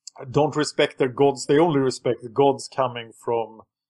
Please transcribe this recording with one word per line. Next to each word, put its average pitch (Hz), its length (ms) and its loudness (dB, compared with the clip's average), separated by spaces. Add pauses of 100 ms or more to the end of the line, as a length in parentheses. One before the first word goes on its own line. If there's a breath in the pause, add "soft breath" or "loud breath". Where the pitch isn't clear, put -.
(300)
don't 143 260 0
respect 147 400 -2
their 135 120 0
gods. 131 360 0
They 143 140 2
only 156 220 4
respect 127 420 -4
the 120 80 -14
gods 135 440 0
coming 120 380 -6 (100)
from, 110 380 -6 (300)